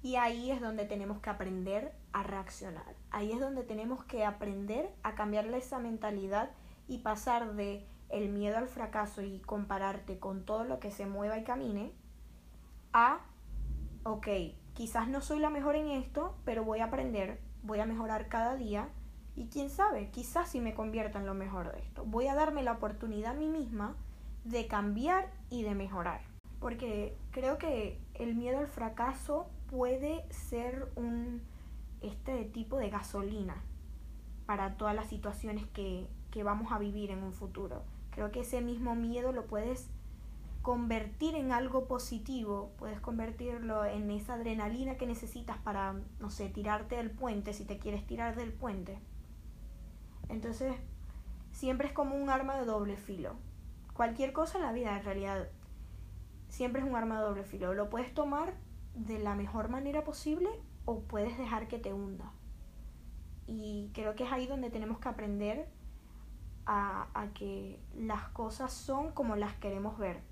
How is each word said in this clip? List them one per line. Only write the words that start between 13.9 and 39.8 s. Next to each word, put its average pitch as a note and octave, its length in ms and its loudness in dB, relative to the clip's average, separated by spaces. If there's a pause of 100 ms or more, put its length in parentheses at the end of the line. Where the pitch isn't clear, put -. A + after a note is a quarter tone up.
"Ok, G#3+ 240 0 (460)
quizás A3+ 340 0
no C4+ 140 2
soy D4+ 180 2
la D4+ 100 6
mejor D4 260 4
en D4+ 160 2
esto, D4 520 0
pero A3+ 200 2
voy A3 160 2
a A3+ 60 4
aprender, A3+ 540 0 (240)
voy G#3+ 160 0
a G#3+ 60 4
mejorar A3 420 2
cada A#3+ 280 4
día A3+ 340 0 (460)
y A3+ 120 -4
quién C#4 220 0
sabe, C4 400 6
quizás E4+ 400 2
sí B3+ 100 0
me A3 140 2
convierta A3 460 0
en G3 60 -2
lo G3 80 0
mejor F#3+ 380 -2
de - 80 -6
esto. - 260 -6
Voy A3+ 220 4
a C#4 80 6
darme D4+ 280 6
la A#3 100 6
oportunidad A3 580 0
a C#4 80 -2
mí D#4 80 2
misma A#3 480 0 (480)
de A#3 240 2
cambiar A#3+ 640 4 (180)
y A#3+ 140 0
de G#3 120 2
mejorar". F#3+ 460 0 (380)
Porque A#3 580 -2 (140)
creo C4 260 2
que A#3 440 0 (120)
el A#3 220 0
miedo B3 240 2
al D4 80 2
fracaso C4 840 0 (200)
puede C4 600 2
ser B3 640 -2
un, A#3 460 0 (600)
este A3 420 -2
tipo A3+ 340 -2
de G#3+ 120 2
gasolina G3+ 760 -2 (840)
para G3 300 2
todas G#3+ 180 4
las A3 140 0
situaciones G#3 600 -2
que, F#3 400 -2 (220)
que G#3+ 140 -2
vamos G#3+ 300 2
a G#3+ 40 4
vivir G#3 320 0
en F#3+ 140 -2
un F#3+ 80 -2
futuro. G3 520 -4 (280)
Creo G#3 200 0
que B3 100 0
ese A#3+ 200 0
mismo A#3+ 320 2
miedo A#3+ 380 2
lo A#3+ 160 0
puedes A3+ 420 0 (720)